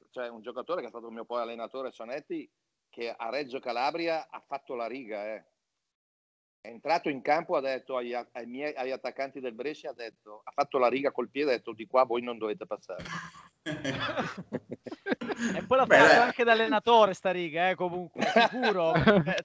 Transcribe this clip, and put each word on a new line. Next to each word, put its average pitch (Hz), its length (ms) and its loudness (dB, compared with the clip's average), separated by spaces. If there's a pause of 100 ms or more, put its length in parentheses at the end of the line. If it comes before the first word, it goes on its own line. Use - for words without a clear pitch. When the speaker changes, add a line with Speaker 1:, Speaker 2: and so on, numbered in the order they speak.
(120)
Speaker 1:
cioè 123 180 -8
un 117 120 -14
giocatore 123 400 -8
che 123 60 -10
è 113 40 -16
stato 117 200 -14
mio 113 140 -12
poi 120 180 -6
allenatore, 117 480 -8
Sonetti, 135 580 -10 (400)
che 117 240 -8
a 117 160 -8
Reggio 131 300 -6
Calabria 156 720 -2
ha - 160 -14
fatto 139 300 -10
la 117 100 -4
riga, 110 480 -8
eh. 92 100 -14 (1160)
È - 80 -20
entrato 143 400 -2
in 135 140 -4
campo, 160 340 0
ha 147 40 2
detto 131 360 -4
agli 123 180 -4
a-, 120 180 -6
ai 117 140 -12
miei, 135 280 -6
agli 131 160 -6
attaccanti 131 500 -8
del 127 140 -6
Brescia, 147 360 -8
ha 127 40 -12
detto, 107 500 -16
ha - 80 -16
fatto 143 260 0
la 123 100 6
riga 131 240 2
col 123 180 -4
piede, 143 220 0
ha 117 40 4
detto: 113 160 -10
"Di 110 140 -12
qua 131 180 4
voi 120 160 0
non 120 180 -6
dovete 107 280 -4
passare". 92 380 -10 (580)
Speaker 2:
<laughs> 143 1120 -6 (800)
Speaker 3:
E - 100 -4
poi 262 120 4
l'ha 269 80 4
Speaker 2:
Beh, - 100 8
Speaker 3:
fatto - 180 10
Speaker 2:
dai. 220 40 8
Speaker 3:
anche 240 240 2
da 233 100 4
allenatore 220 600 6
sta 185 160 -2
riga, 175 400 0
eh, 185 60 0
comunque, 175 480 -4
sicuro. 214 680 2
Speaker 1:
<laughs> 170 440 4
Speaker 3:
Eh, - 80 -